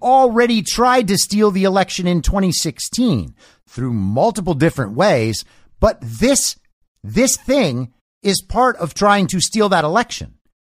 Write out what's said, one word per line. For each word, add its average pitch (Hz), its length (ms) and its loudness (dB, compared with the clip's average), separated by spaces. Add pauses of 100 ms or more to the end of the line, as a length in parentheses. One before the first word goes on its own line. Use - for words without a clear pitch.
already 240 640 2
tried 247 460 0
to 196 80 2
steal 208 340 0
the 190 140 0
election 190 420 -2
in 175 160 0
twenty 190 280 0
sixteen 156 840 -4 (320)
through 123 260 -6
multiple 151 600 -2
different 131 400 -2
ways, 123 500 0 (340)
but 208 220 2
this, 123 560 0 (460)
this 151 340 0
thing 151 560 -2 (300)
is 190 180 0
part 247 360 0
of 165 180 -8
trying 202 320 2
to 185 120 -4
steal 208 300 0
that 175 140 2
election. 196 500 -2 (280)